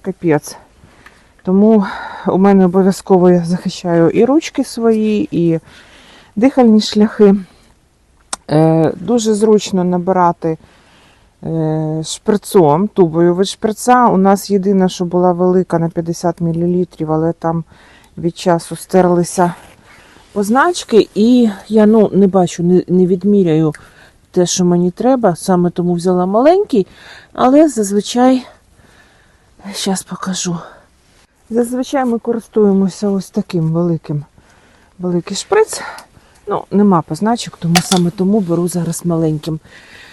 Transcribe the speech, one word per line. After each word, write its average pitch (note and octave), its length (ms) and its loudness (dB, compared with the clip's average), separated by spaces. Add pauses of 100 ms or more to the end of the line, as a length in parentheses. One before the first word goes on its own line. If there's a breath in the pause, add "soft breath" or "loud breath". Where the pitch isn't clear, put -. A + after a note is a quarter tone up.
капець. E3 540 -4 (840 soft breath)
Тому G3+ 440 2 (400 loud breath)
у F#3 120 0
мене G3 260 4
обов'язково F#3 640 2
я F3+ 140 2
захищаю E3+ 640 -2
і G#3+ 140 2
ручки C#4 400 -2
свої, G#3+ 640 -2
і E3 300 -2 (760 loud breath)
дихальні A3+ 440 4
шляхи. G#3 540 2 (1160 soft breath)
Е, D#3+ 500 2
дуже A3 340 0
зручно G3+ 500 0
набирати, F3 720 -2 (880 soft breath)
е, D#3 600 -4
шприцом, F#3+ 840 0
тубою F3 480 2
від F#3+ 120 -2
шприца. A#3+ 580 0
У F3+ 100 2
нас G3 340 0
єдине, F#3+ 380 2
що F#3 160 -6
була F3+ 280 0
велика F3+ 460 0
на E3 100 -2
п'ятдесят E3+ 520 -6
мілілітрів, E3+ 720 -4
але D#3+ 200 0
там E3 320 -6 (540 soft breath)
від E3 200 -6
часу E3+ 380 -2
стерлися F3 800 0 (800 loud breath)
позначки, A#3 800 0
і A#3 340 2 (200)
я, G#3+ 180 4
ну, G#3+ 260 4
не G3 140 4
бачу, F3+ 360 0
не, F3+ 260 2
не F#3 180 2
відміряю F3+ 640 0 (580 loud breath)
те, F3+ 160 0
що F3+ 180 -2
мені F3 260 2
треба, A3+ 460 0
саме F3 340 0
тому F3 240 -2
взяла F3+ 320 -2
маленький, C4 600 2 (460 loud breath)
але C#4+ 360 4
зазвичай, A#3+ 800 0 (1300 loud breath)
щас - 280 -6
покажу. F3+ 560 -8 (920 loud breath)
Зазвичай B3 540 -2
ми A#3 140 -2
користуємося G#3 920 0
ось G3 220 -4
таким E3 420 -4
великим, D#3+ 520 -4 (760 soft breath)
великий F3+ 380 -6
шприц. - 460 -2 (640 loud breath)
Ну, G3+ 240 -6
нема G3 320 2
позначок, G#3+ 540 -6
тому E3+ 200 -2
саме F3 340 0
тому G3 300 -2
беру F3 280 -2
зараз E3+ 360 -6
маленьким. D#3+ 560 -4 (520 loud breath)